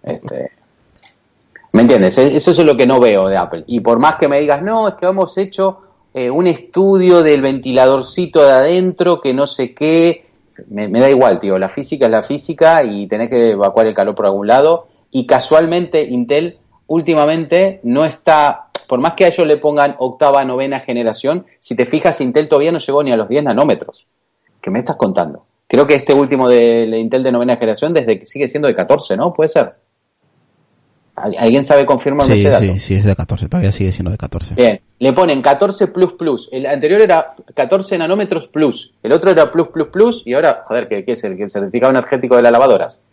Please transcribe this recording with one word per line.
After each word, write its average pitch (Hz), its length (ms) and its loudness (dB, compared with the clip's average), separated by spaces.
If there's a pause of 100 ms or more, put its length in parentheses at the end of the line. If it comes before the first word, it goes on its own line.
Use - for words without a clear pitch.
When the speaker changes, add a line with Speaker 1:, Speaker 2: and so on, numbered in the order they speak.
Speaker 1:
Este, 65 480 -12 (1200)
¿me 113 80 4
entiendes? 110 380 4
E-, 139 180 2
eso 175 140 2
es 170 80 2
lo 147 180 4
que 131 80 2
no 131 140 2
veo 101 280 4
de 98 80 -2
Apple. 85 320 -4
Y 120 120 -4
por 117 200 0
más 151 160 2
que 151 120 -2
me 143 120 0
digas, 147 220 0
"No, 214 260 -2
es 185 60 -4
que 180 140 -6
hemos 190 300 -2
hecho, 190 420 -4 (340)
eh, 123 160 -4
un 170 180 0
estudio 180 760 2
del 147 180 4
ventiladorcito 135 1040 0
de 139 60 6
adentro, 175 680 2
que 127 140 -4
no 139 140 -2
sé 127 260 -8
qué", 165 540 0 (420)
me, 104 180 -8
me 110 120 -2
da 135 100 6
igual, 123 300 4
tío. 98 180 -2
La 95 100 -2
física 135 380 -4
es 110 60 2
la 110 120 2
física 156 600 0
y 101 240 -6
tenés 110 220 -6
que 117 220 2
evacuar 101 360 2
el 104 80 -4
calor 101 200 -2
por 104 120 -2
algún 101 200 -2
lado. 151 400 2 (240)
Y 123 140 -4
casualmente, 165 760 0
Intel 139 560 -4 (260)
últimamente 165 960 0
no 127 240 0
está, 151 640 0 (200)
por 123 120 -2
más 165 140 -2
que 185 120 2
a 170 40 4
ellos 165 180 0
le 147 100 2
pongan 147 400 0
octava, 139 480 0
novena 135 360 -6
generación, 120 640 -4 (140)
si - 160 -10
te 123 120 -2
fijas, 151 340 -2
Intel 143 260 0
todavía 151 240 2
no 170 60 -2
llegó 143 240 -2
ni 139 100 -2
a 117 60 2
los 104 100 -2
diez 143 160 -2
nanómetros. 131 640 -2 (560)
¿Qué - 80 -10
me 98 80 -4
estás 131 200 -6
contando? 85 480 -4 (280)
Creo 139 140 4
que 147 80 4
este 139 180 0
último 135 340 0
de, 117 380 4
de 113 140 -4
Intel 127 240 -4
de 131 80 -2
novena 123 260 0
generación 120 380 -4
desde 120 240 0
que - 80 -20
sigue 143 200 -6
siendo 147 200 -4
de 120 80 0
catorce, - 420 -2
¿no? 170 160 -4
¿Puede 156 160 -2
ser? - 240 -2 (1400)
¿Al-, 104 240 -8
alguien 123 240 2
sabe 139 200 4
confirmarme 139 520 0
Speaker 2:
Sí, 101 60 2
Speaker 1:
ese 101 100 2
dato? 104 120 2 (100)
Speaker 2:
sí, 95 60 -4
sí, - 140 -6
es 101 120 0
de 98 100 2
catorce, - 340 -6
todavía 143 220 0
sigue 95 200 -2
siendo 90 200 -6
de 101 80 -6
catorce. - 340 -10
Speaker 1:
Bien, 113 260 2 (200)
le 131 140 2
ponen 156 280 2
catorce 185 460 0
plus 180 260 -2
plus, 147 380 -6
el 131 160 -8
anterior 151 340 0
era 175 320 2 (220)
catorce 185 420 -2
nanómetros 180 500 -4
plus, - 540 -4
el 123 120 0
otro 170 180 2
era 160 200 2
plus 165 180 -2
plus 156 180 -6
plus, 233 400 0
y 120 80 -4
ahora, 160 280 0
joder, 117 240 -4
¿qué, 101 160 -6
qué 117 100 -6
es - 100 -8
el, 95 180 -8
el 101 80 -8
certificado 101 400 -2
energético 127 460 0
de 120 80 4
las 120 80 6
lavadoras? 120 500 2 (120)